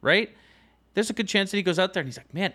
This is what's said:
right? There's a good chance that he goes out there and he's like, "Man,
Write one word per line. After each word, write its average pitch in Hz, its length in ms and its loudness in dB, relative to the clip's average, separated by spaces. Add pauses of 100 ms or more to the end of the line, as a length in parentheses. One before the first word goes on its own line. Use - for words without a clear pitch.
right? 196 280 2 (640)
There's 214 180 0
a 214 40 -4
good 220 120 -2
chance 196 240 0
that 202 60 -2
he 202 60 0
goes 175 160 0
out 185 160 2
there 175 80 -2
and 131 60 -8
he's 120 100 -12
like, - 160 -20
"Man, 180 200 -2